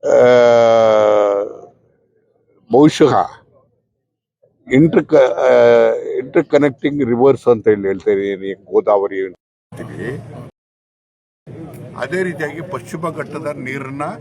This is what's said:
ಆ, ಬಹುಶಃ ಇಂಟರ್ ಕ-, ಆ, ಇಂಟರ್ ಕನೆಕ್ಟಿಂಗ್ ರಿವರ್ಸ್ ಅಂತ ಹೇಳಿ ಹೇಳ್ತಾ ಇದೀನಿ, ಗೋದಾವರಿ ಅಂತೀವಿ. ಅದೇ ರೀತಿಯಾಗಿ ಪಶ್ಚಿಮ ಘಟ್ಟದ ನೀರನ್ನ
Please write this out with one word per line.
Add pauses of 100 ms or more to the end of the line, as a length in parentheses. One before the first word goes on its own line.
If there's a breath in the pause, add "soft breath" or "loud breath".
ಆ, (2500)
ಬಹುಶಃ (1600)
ಇಂಟರ್
ಕ-,
ಆ, (680)
ಇಂಟರ್
ಕನೆಕ್ಟಿಂಗ್
ರಿವರ್ಸ್
ಅಂತ
ಹೇಳಿ
ಹೇಳ್ತಾ
ಇದೀನಿ,
ಗೋದಾವರಿ
ಅಂತೀವಿ. (1800)
ಅದೇ
ರೀತಿಯಾಗಿ
ಪಶ್ಚಿಮ
ಘಟ್ಟದ
ನೀರನ್ನ (180)